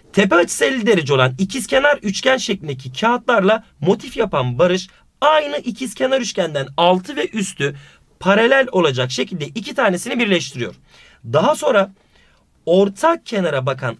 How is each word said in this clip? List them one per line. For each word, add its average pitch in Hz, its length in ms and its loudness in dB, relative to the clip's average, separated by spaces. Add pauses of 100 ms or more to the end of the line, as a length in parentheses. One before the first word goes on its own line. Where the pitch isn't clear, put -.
(140)
Tepe 196 220 2
açısı - 300 2
elli 254 220 -2
derece 160 260 2
olan 127 240 2
ikizkenar 262 600 0
üçgen 262 400 0
şeklindeki 151 560 -8
kağıtlarla 220 720 0 (180)
motif 202 360 -2
yapan 135 420 -2
Barış 180 280 2 (340)
aynı 294 360 2
ikizkenar 262 640 -4
üçgenden 156 460 -4 (100)
altı 185 380 2
ve 294 140 -4
üstü 147 460 -4 (440)
paralel 240 520 4
olacak 127 400 0
şekilde 180 340 -6
iki - 300 -10
tanesini 233 440 0
birleştiriyor. 147 560 -2 (500)
Daha 160 300 2
sonra 196 360 0 (760)
ortak 196 600 2
kenara 156 400 -2
bakan 131 340 -4